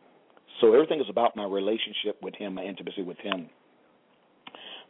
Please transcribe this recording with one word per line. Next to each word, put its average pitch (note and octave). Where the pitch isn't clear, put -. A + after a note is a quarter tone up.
So A2+
everything D#3
is A2+
about A#2
my G#2
relationship G#2
with F#2
him, G2
my F#2
intimacy F#2+
with F2+
him. F#2